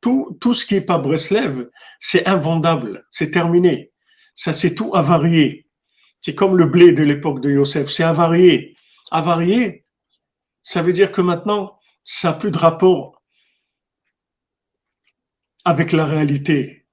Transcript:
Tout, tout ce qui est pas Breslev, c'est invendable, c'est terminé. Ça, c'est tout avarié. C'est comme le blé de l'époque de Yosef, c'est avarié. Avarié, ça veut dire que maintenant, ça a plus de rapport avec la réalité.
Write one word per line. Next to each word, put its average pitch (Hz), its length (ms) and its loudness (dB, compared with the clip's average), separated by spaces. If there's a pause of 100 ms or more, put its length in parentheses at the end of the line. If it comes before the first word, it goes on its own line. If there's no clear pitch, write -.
Tout, 254 400 -2
tout 240 140 0
ce - 100 -4
qui 202 120 -2
est 190 40 2
pas 180 180 -2
Breslev, 147 680 -2 (300)
c'est - 280 0
invendable, 160 840 -2
c'est 151 200 -6
terminé. 170 600 0 (440)
Ça, - 180 -6
c'est 170 220 -2
tout 214 200 -6
avarié. 160 720 2 (540)
C'est - 140 -10
comme 190 220 2
le 165 100 4
blé 175 260 8
de 151 100 0
l'époque 143 380 -2
de 139 100 -2
Yosef, 139 400 0
c'est 160 140 -2
avarié. 165 720 2 (340)
Avarié, 175 760 -2 (760)
ça - 200 -4
veut 175 100 2
dire 190 180 2
que 196 100 -4
maintenant, 190 580 -4 (260)
ça - 260 -2
a - 40 -4
plus 208 160 -6
de - 80 -6
rapport 165 640 0 (2500)
avec 165 280 0
la 156 140 0
réalité. 143 880 -4